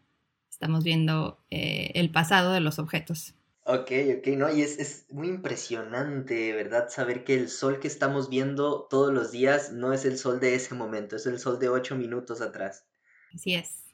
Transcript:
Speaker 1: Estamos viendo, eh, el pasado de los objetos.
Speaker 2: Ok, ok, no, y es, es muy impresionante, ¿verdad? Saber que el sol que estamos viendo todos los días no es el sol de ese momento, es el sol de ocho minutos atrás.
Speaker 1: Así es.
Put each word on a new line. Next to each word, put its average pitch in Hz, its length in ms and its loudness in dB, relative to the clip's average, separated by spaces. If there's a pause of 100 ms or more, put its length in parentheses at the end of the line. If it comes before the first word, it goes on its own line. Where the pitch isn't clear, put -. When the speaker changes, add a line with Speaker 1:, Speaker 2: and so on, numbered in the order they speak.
(500)
Speaker 1:
Estamos 160 340 0
viendo, 160 680 0
eh, - 460 -4
el 170 160 2
pasado 180 420 4
de 185 60 4
los 151 200 0
objetos. 160 540 -6 (320)
Speaker 2:
Ok, 127 260 0 (260)
ok, - 180 -4
no, 147 160 2
y 151 100 4
es, 143 180 -2
es - 320 -10
muy 147 160 -6
impresionante, 120 1300 -4
¿verdad? 107 360 0
Saber 123 340 -2
que 135 120 4
el 123 140 2
sol 135 300 0
que 151 80 -4
estamos 139 420 0
viendo 139 600 0
todos 139 240 6
los 113 180 2
días 131 400 4
no 123 220 0
es 135 120 0
el 127 120 2
sol 127 220 0
de 127 160 4
ese 127 180 -4
momento, 110 420 -6
es 107 120 -6
el 123 120 -2
sol 123 200 -2
de 127 100 2
ocho 127 260 0
minutos 120 460 -6
atrás. 98 460 -8 (440)
Speaker 1:
Así 180 220 -4
es. - 300 -6 (100)